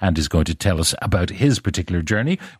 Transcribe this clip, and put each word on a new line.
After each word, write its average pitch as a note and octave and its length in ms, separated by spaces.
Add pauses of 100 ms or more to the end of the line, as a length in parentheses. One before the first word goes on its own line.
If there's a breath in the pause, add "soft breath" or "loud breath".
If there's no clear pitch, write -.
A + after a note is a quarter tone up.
and F2 160
is D2 100
going D#2+ 160
to D#2+ 100
tell F2+ 240
us D#2+ 220
about F#2 300
his C3+ 300
particular F2 420
journey. A2+ 360 (220 loud breath)